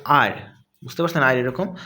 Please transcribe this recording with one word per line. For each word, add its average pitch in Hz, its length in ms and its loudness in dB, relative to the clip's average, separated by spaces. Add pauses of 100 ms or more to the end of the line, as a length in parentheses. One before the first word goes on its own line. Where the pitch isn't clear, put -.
আর, 135 260 4 (540)
বুঝতে 131 180 -8
পারছেন? 170 200 0
আর 131 140 4
এরকম 127 500 -4